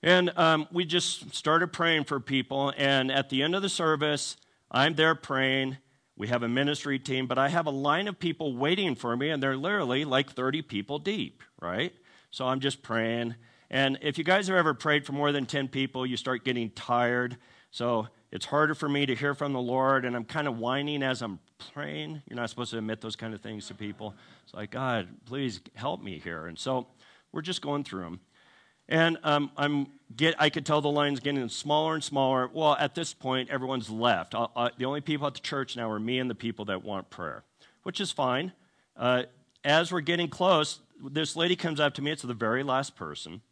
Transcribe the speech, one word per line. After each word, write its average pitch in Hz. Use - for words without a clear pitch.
And, 180
um, 160
we 175
just -
started 165
praying 160
for 143
people, 135
and 139
at 139
the 135
end 165
of 196
the 196
service, 151
I'm 147
there 156
praying. 135
We 104
have 120
a 117
ministry 135
team, 131
but 127
I 135
have 165
a 147
line 147
of 185
people 151
waiting 165
for 120
me, 139
and 147
they're 135
literally, 147
like, 135
thirty 131
people 117
deep, 151
right? 104
So 131
I'm 131
just 135
praying. 117
And 135
if 147
you 160
guys 185
have 190
ever 156
prayed 147
for 139
more 147
than 139
ten 135
people, 135
you 127
start 127
getting 120
tired. 123
So 117
it's 110
harder 151
for 147
me 143
to 131
hear 139
from 143
the 127
Lord, 131
and 123
I'm 117
kinda 147
whining 135
as 127
I'm 101
praying. 151
You're -
not 117
supposed 120
to 113
admit 110
those 113
kind 113
of -
things 107
to 95
people. 104
It's -
like, 104
"God, 120
please 120
help 135
me 92
here." 82
And 82
so 127
we're 165
just 175
going 143
through 95
'em. 87
And, 165
um, 147
I'm 143
get-, 160
I 151
could 151
tell 151
the 147
line's 143
getting 135
smaller 151
and 156
smaller. 131
Well, 151
at 147
this 165
point, 131
everyone's 127
left. 110
I, 113
I, 120
the 123
only 143
people 147
at 139
the -
church 135
now 113
are 107
me 120
and 127
the 117
people 107
that 98
want 98
prayer, 76
which 185
is 190
fine. 139
Uh, 123
as 160
we're 180
getting 170
close, 170
this 143
lady 175
comes 160
up 143
to -
me. 147
It's 156
the 123
very 117
last 139
person. 80